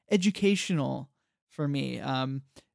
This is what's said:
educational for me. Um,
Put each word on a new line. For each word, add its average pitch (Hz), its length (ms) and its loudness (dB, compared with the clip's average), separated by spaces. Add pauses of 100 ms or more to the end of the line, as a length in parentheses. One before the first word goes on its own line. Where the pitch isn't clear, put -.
(100)
educational 180 1000 2 (380)
for 147 200 -4
me. 139 320 -4
Um, 135 420 -4 (320)